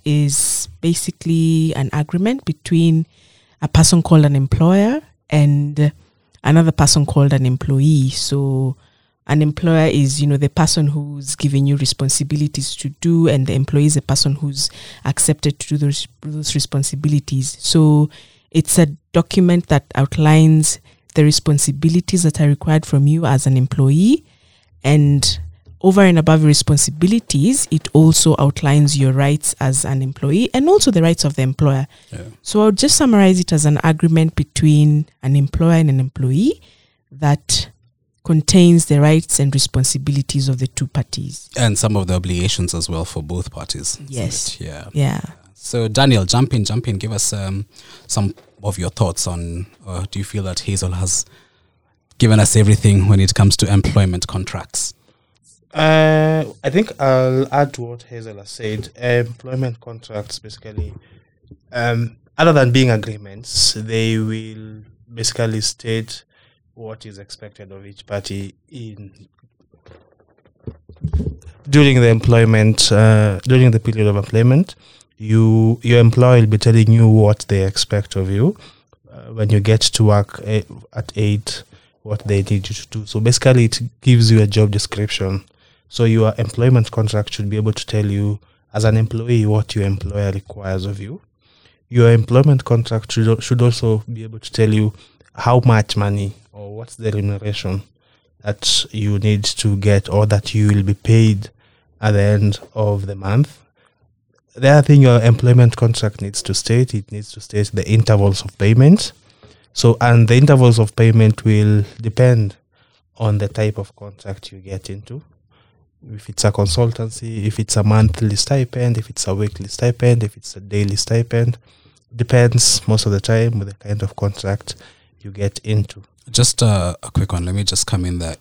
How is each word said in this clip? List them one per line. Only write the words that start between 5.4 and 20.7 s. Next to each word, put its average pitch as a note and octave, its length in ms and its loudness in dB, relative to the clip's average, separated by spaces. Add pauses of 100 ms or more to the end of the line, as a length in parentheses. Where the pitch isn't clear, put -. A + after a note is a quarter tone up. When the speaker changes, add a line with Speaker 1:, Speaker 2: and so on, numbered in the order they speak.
Speaker 1:
another D#3+ 280 4
person D3 340 2
called C#3 260 2
an C3+ 140 0
employee. C3+ 640 0
So C3+ 680 -4 (500)
an D3+ 140 0
employer D#3 460 0
is, C#3+ 340 0
you D3 60 0
know, C#3+ 100 2
the C#3 140 -2
person D#3 380 0
who's C#3+ 460 -8
giving C#3 320 0
you C#3+ 120 0
responsibilities C#3+ 1000 -4
to - 140 -10
do, E3 380 0
and C3+ 180 0
the - 80 -2
employee C#3+ 320 0
is D3+ 80 0
the C#3+ 80 -2
person C#3 320 -2
who's C#3+ 340 -6 (380)
accepted D3 540 -2
to - 80 -14
do D3+ 100 -2
those, C#3+ 280 -2 (140)
those D3+ 340 -8
responsibilities. C#3 1040 -2
So D3+ 520 2 (400)
it's - 280 0
a E3+ 80 6 (260)
document F3 560 0
that D3 160 0 (100)
outlines D#3 840 2 (360)